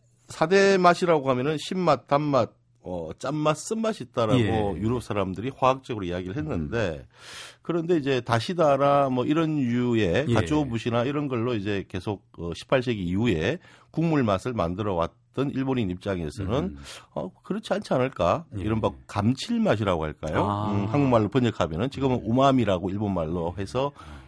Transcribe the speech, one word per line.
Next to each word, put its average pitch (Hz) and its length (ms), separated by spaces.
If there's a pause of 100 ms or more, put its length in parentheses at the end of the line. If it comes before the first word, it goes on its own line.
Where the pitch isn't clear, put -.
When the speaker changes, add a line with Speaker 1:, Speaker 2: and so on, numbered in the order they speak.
(280)
Speaker 1:
사 160 200
대 196 280
맛이라고 170 540
하면은 131 260
신맛, 165 520
단맛, 143 420 (320)
어, 85 340
짠맛, 151 400
쓴맛이 220 480
있다라고 113 360
Speaker 2:
예. 104 360
Speaker 1:
유럽 113 240
사람들이 101 560
화학적으로 127 480
이야기를 90 320
했는데, 95 680
Speaker 2:
음. - 20 (560)
Speaker 1:
그런데 170 340
이제 135 240
다시다나 143 880
뭐 127 160
이런 156 320
류의 120 720
Speaker 2:
예. 117 60
Speaker 1:
가츠오부시나 120 720
이런 147 240
걸로 123 260
이제 101 320
계속, 98 400 (120)
어, 85 160
십팔 - 280
세 123 120
기 98 100
이후에 98 540 (340)
국물 156 320
맛을 107 280
만들어 98 420
왔던 85 560
일본인 131 400
입장에서는 90 640
Speaker 2:
음. 175 220 (380)
Speaker 1:
어, - 160 (140)
그렇지 - 280
않지 190 220
않을까? 127 520 (120)
Speaker 2:
예. 90 40
Speaker 1:
이른바 110 280 (160)
감칠맛이라고 110 960
할까요? 78 420
Speaker 2:
아. 104 280
Speaker 1:
음, 101 140
한국말로 120 420
번역하면은 104 640
지금은 131 280
Speaker 2:
예. - 60
Speaker 1:
우마미라고 113 680
일본말로 87 680
Speaker 2:
예. 101 40
Speaker 1:
해서 131 300 (360)